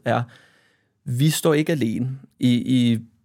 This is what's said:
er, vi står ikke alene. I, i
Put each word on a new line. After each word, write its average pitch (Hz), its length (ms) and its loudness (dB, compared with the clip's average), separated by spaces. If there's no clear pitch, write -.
er, 120 180 -2
vi 135 260 0
står 156 240 0
ikke 156 180 0
alene. 131 460 -4
I, 123 140 2
i 120 460 2